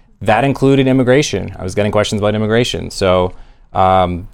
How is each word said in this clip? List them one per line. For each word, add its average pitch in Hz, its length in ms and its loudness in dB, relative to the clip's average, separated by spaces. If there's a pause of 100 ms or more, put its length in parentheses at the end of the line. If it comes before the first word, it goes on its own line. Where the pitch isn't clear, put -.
(200)
that 107 240 2
included 135 420 2
immigration. 127 720 0
I - 60 -10
was 92 100 -8
getting 104 180 0
questions 104 280 0
about 107 140 0
immigration. 107 560 -2
So, 90 420 0 (400)
um, 92 600 0